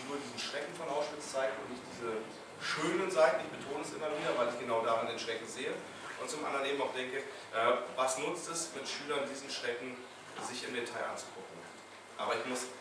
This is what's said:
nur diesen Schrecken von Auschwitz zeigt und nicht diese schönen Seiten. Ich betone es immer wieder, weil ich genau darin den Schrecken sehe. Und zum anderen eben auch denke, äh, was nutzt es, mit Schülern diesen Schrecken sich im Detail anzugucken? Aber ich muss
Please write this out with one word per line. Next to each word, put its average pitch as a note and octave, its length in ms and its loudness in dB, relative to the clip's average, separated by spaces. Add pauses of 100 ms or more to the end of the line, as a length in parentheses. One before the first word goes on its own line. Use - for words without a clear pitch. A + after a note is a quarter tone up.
nur C#3+ 120 -2
diesen - 180 -6
Schrecken - 380 -2
von E3+ 140 -4
Auschwitz D3 420 0
zeigt C3 320 2
und B2+ 80 -6
nicht B2 100 -6 (140)
diese A2+ 240 0 (420)
schönen E3+ 480 2
Seiten. D#3+ 360 8
Ich - 80 -6
betone - 280 -4
es - 120 -4
immer D#3 160 -2
wieder, D#3+ 280 2
weil - 120 4
ich B2 100 -2
genau A#2 220 2
darin A#2 260 4
den A2+ 120 -2
Schrecken A2+ 280 -2
sehe. B2 260 -2 (440)
Und B2+ 80 -4
zum D3 180 -2
anderen C#3 220 2
eben C#3 160 2
auch B2+ 160 2
denke, B2+ 240 -2
äh, - 560 4 (180)
was C3 220 6
nutzt E3+ 320 0
es, E3 240 -2
mit C3+ 160 -4
Schülern C#3 400 0
diesen C3+ 200 -6
Schrecken B2+ 440 -2 (480)
sich B2+ 240 -4
im - 80 -2
Detail A2 400 -2
anzugucken? - 480 -8 (560)
Aber - 160 2
ich A2+ 160 2
muss B2 320 -2